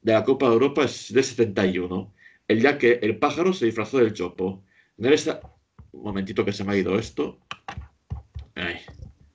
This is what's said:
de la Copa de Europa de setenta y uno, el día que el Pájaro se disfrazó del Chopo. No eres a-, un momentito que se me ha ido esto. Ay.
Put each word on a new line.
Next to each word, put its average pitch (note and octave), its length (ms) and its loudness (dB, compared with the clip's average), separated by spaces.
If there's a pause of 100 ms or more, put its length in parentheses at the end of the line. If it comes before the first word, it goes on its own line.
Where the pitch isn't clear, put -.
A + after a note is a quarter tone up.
de A2 120 2
la G#2+ 100 4
Copa C3+ 240 2
de A2+ 60 6
Europa C#3 280 4
de B2 420 0
setenta G#2 440 0
y F#2 120 -2
uno, F2+ 340 -6 (340)
el A2+ 140 2
día D3 160 4
que B2 240 6
el G#2+ 160 -2
Pájaro D#3+ 360 0
se A#2+ 120 -2
disfrazó A2 340 -2
del A2 140 4
Chopo. F#2 500 -6 (340)
No G#2+ 100 -2
eres D3+ 200 4
a-, - 120 -6 (520)
un - 120 -18
momentito G2 420 -4
que G2+ 60 -2
se G2+ 120 -6
me G2+ 100 -4
ha G2+ 40 2
ido F#2 220 0
esto. - 400 -6 (1160)
Ay. F2 220 -8 (580)